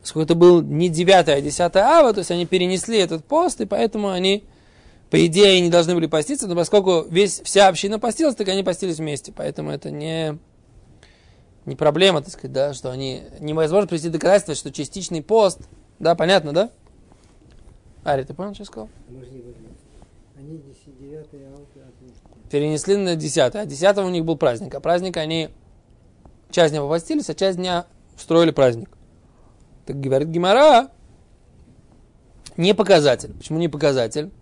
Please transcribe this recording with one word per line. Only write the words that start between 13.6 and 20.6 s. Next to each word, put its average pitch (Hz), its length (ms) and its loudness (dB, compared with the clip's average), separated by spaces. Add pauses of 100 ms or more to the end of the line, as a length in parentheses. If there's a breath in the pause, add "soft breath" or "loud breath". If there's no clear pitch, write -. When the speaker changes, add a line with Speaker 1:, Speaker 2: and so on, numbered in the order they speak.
Speaker 1:
привести 170 200 -6
доказательства, 170 460 0
что 139 160 -12
частичный 160 520 -10
пост, 202 400 0 (360)
да, 165 160 0
понятно, 160 380 0
да? 196 180 0 (1300)
Ари, 139 180 -2
ты 135 100 -14
понял, 196 220 -12
что 202 80 -18
я 202 40 -16
сказал? - 220 -18 (200)
Speaker 2:
Может, 123 240 -20
не 131 80 -20
выглядит. 117 320 -20 (680)
Они 151 200 -18
десять, 135 420 -20